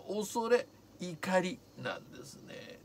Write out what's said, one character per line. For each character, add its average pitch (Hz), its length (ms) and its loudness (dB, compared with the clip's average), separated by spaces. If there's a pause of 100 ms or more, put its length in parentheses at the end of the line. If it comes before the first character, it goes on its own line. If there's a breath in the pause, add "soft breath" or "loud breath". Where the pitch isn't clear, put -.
恐 214 420 0
れ、 240 180 6 (320)
怒 180 400 2
り 180 200 0 (220)
な 117 160 -2
ん - 140 -14
で - 120 -14
す - 200 -16
ね。 - 420 -14